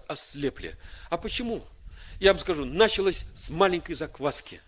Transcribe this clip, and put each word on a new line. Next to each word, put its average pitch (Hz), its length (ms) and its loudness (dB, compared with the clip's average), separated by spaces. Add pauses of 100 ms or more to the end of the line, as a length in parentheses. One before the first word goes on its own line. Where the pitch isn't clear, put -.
ослепли. 139 680 -4 (340)
А 170 80 0
почему? 233 460 -4 (560)
Я 196 120 8
вам 190 80 0
скажу, 151 240 0
началось 190 600 4 (100)
с - 160 -10
маленькой 175 440 2
закваски. 135 720 -4